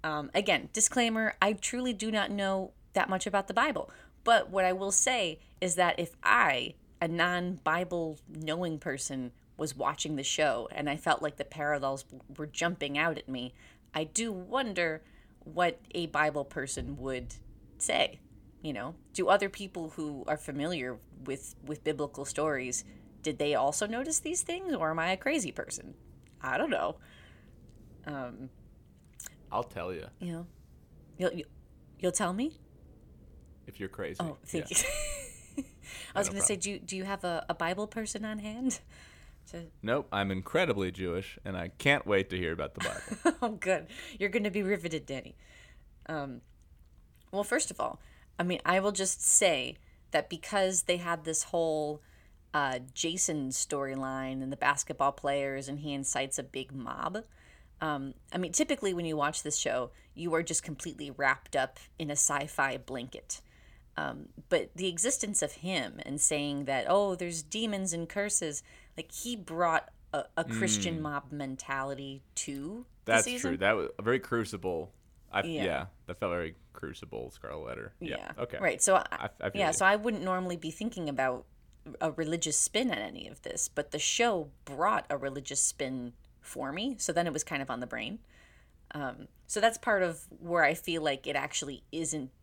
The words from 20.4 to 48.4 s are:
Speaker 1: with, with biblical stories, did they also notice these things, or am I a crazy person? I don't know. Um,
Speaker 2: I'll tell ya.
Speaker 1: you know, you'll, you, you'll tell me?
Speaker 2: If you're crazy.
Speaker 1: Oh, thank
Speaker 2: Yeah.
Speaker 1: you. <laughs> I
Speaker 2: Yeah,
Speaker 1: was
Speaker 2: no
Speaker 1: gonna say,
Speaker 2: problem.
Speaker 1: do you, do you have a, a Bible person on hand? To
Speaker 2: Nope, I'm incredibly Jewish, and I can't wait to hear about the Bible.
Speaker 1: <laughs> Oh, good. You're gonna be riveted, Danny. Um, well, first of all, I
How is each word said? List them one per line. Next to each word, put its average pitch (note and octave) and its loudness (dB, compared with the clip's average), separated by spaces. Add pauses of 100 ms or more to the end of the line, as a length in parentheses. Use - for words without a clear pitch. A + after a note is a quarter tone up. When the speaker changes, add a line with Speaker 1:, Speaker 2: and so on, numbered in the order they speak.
Speaker 1:
with, C3+ -8 (100)
with D3+ -8
biblical C#3+ -2
stories, C3+ -2 (400)
did D3+ -2
they D3 4
also C#3 2
notice C4 -2
these E4 -2
things, F4 -2
or D#3+ 2
am E3 0
I E3+ 2
a F#3+ 2
crazy C4 0
person? - -8 (480)
I C3 0
don't D4 2
know. - 0 (1080)
Um, C3 -8 (1000)
Speaker 2:
I'll A2 0
tell F2+ -6
ya. D#2+ -8 (120)
Speaker 1:
you F3 -6
know, E3+ -8 (720)
you'll, F3+ 2
you, F3 -8 (540)
you'll F3+ 2
tell F3+ 0
me? B3+ -2 (1080)
Speaker 2:
If - -16
you're F#2+ -6
crazy. F2+ -6
Speaker 1:
Oh, D#3+ -4
thank - -6
Speaker 2:
Yeah. - 2 (800)
Speaker 1:
you. C#4 -6
<laughs> - -
I - - (500)
Speaker 2:
Yeah, F#3+ 2
Speaker 1:
was G3 2
Speaker 2:
no - -4
Speaker 1:
gonna G3 -4
say, G#3+ 4
Speaker 2:
problem. F3 -4
Speaker 1:
do G3+ -2
you, G3 -6
do F#3+ -8
you F#3+ -4
have G3 -4
a, E3+ -2
a F3 0
Bible F#3 -2
person G#3+ -6
on G#3+ -6
hand? A3+ -2 (720)
To E3+ -10 (180)
Speaker 2:
Nope, B2 0
I'm G2 2
incredibly G2 2
Jewish, F2+ -4
and F#2+ -6
I F2 -4 (100)
can't C#3+ 2
wait F#2+ 6
to F2+ -2
hear E2+ 0
about D2+ -4
the - -10
Bible. - 0
Speaker 1:
<laughs> - -2
Oh, A3+ 0
good. F#3 0 (320)
You're G3 0
gonna G#3 2
be G3+ 0
riveted, E3 -2
Danny. C3+ -8 (680)
Um, C#3 -6 (880)
well, G3+ 0
first - 0
of - -10
all, - -2 (380)
I F3 0